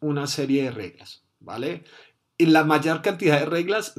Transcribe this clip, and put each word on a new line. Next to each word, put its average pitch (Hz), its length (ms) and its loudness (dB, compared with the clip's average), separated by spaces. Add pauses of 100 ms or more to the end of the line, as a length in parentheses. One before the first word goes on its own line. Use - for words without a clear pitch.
una 143 260 -4
serie 139 360 0
de 127 80 -4
reglas, - 520 -14 (160)
¿vale? 135 460 -10 (520)
Y 170 100 4
la 160 180 6
mayor 156 360 0
cantidad 165 380 2
de 151 60 0
reglas 175 540 -4